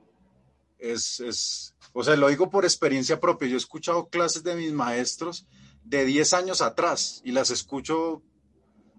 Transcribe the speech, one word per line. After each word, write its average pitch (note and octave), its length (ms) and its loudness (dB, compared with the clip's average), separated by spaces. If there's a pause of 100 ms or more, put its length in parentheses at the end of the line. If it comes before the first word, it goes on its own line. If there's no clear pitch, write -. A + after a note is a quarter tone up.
(760)
es, A#2 420 -6
es, - 560 -6 (180)
o B2 100 -4
sea, D3 120 6
lo C#3+ 120 6
digo D#3+ 240 4
por G3 120 2
experiencia D3 560 2
propia, E3+ 280 0
yo B2+ 80 0
he - 20 2
escuchado E3 520 -4
clases E3 340 -2
de F3 120 -4
mis E3 160 -4
maestros B2+ 760 -4 (360)
de C#3 220 2
diez C#3+ 280 4
años F#3 280 2
atrás, - 640 -2
y B2+ 60 -6
las B2+ 180 2
escucho D#3 720 -4 (760)